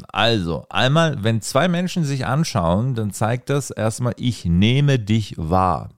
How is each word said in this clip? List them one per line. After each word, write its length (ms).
Also, 640
einmal, 520
wenn 200
zwei 260
Menschen 380
sich 200
anschauen, 720
dann 160
zeigt 380
das 220
erstmal, 440
ich 300
nehme 520
dich 400
wahr. 600